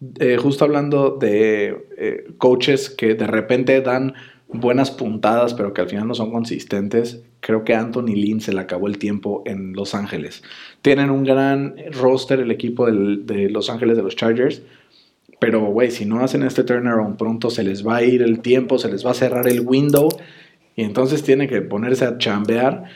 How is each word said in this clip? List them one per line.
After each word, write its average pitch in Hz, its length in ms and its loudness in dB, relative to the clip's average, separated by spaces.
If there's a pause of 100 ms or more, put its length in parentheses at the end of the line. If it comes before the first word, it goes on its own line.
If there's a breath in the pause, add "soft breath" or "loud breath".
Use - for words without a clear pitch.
(200)
eh, 123 160 4
justo 139 300 2
hablando 143 520 2
de, 104 680 0 (100)
eh, - 300 -6 (100)
coaches 127 540 2
que 110 240 0
de 110 120 -2
repente 123 540 2
dan 131 320 -2 (420 loud breath)
buenas 123 360 2
puntadas, 113 640 0
pero 101 180 -4
que 90 80 -4
al 90 80 -4
final 104 180 -6
no 123 80 -4
son 113 160 -4
consistentes, 117 920 -4 (180)
creo 110 240 -2
que 117 100 2
Anthony 113 400 -2
Lynn 107 280 0
se 107 100 -6
le 95 80 -2
acabó 92 260 -6
el 101 120 -4
tiempo 101 480 -4
en 95 260 -8
Los 98 220 -8
Ángeles. 95 480 -8 (400 loud breath)
Tienen 139 260 4
un 135 160 0
gran 139 500 2 (160)
roster 131 480 2
el 117 120 0
equipo 120 340 -2
del, 101 400 0
de 101 240 -2
Los 107 220 -2
Ángeles 117 260 2
de 107 60 2
los 95 120 -4
Chargers, 117 460 0 (760 soft breath)
pero, 110 300 2
güey, 117 220 2
si 110 140 -6
no 110 160 -2
hacen 135 220 0
este 127 220 0
turnaround 117 520 0
pronto, 113 320 -2
se 113 160 -2
les 98 200 -4
va 113 120 0
a 120 60 0
ir 123 180 4
el 117 200 2
tiempo, 123 380 2
se 110 140 -4
les 98 140 -4
va 123 60 2
a - 20 -6
cerrar 123 340 0
el 120 120 2
window, 143 500 4 (640 loud breath)
y 113 80 -4
entonces 131 380 0
tienen 135 260 4
que 107 140 -2
ponerse 117 420 -2
a 120 140 -2
chambear 110 640 0 (120 loud breath)